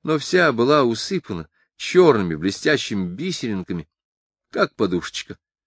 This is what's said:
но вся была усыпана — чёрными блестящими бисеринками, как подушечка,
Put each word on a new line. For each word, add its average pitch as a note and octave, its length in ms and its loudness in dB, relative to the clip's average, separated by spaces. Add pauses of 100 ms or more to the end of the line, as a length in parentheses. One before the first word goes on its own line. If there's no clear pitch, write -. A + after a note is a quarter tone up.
но D#3 140 0
вся E3 360 2
была C3+ 300 4
усыпана — A2+ 680 -4 (280)
чёрными A#2 580 4
блестящими G2 720 -2
бисеринками, G2 800 -6 (640)
как - 240 -2
подушечка, - 640 -4 (300)